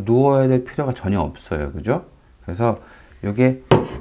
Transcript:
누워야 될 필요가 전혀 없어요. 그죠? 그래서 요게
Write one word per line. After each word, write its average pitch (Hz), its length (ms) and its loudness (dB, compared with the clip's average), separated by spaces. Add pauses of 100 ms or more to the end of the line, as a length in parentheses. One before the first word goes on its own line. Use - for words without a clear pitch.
누워야 131 440 4
될 127 160 2
필요가 139 280 -6
전혀 98 280 -2
없어요. 73 520 -6
그죠? 92 340 -4 (380)
그래서 104 360 -2 (420)
요게 127 400 0 (380)